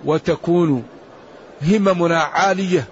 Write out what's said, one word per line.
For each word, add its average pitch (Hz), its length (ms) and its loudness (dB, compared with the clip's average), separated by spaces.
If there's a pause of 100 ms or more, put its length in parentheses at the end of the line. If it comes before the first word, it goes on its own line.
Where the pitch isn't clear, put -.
وتكون 156 800 0 (760)
هممنا 175 600 2
عالية 180 680 0